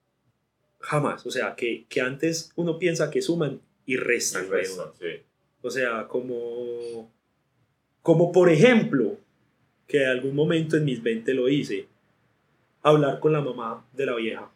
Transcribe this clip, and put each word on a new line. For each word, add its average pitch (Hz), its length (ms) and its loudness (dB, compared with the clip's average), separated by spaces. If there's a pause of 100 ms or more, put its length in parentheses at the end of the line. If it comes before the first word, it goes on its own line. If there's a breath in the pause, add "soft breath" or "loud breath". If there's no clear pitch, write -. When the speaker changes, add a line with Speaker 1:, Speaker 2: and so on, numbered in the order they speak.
(800)
Speaker 1:
jamás, 143 460 -4
o 123 40 -10
sea, 110 240 -4
que, 113 340 -6
que - 120 -2
antes 143 560 -4
uno 165 220 -2
piensa 160 320 -2
que 127 120 -2
suman 151 380 -2 (260)
y 127 100 -2
restan, 101 500 -2
Speaker 2:
Y 95 40 -8
restan, 90 360 -4
Speaker 1:
weón. 76 120 -18
Speaker 2:
sí. 82 240 -10 (400)
Speaker 1:
O 123 80 -8
sea, 117 380 -4
como, 120 1000 -8 (960)
como 165 300 4
por 180 180 8
ejemplo, 160 640 4 (720)
que 143 160 2
en 131 60 2
algún 127 260 -2
momento 160 420 2
en 151 80 2
mis 123 180 -2
veinte 113 320 -2
lo 127 140 2
hice, 113 380 -2 (960)
hablar 147 380 4
con 156 120 4
la 151 80 0
mamá 123 520 -8
de 135 140 -4
la 127 100 -2
vieja. 107 400 -6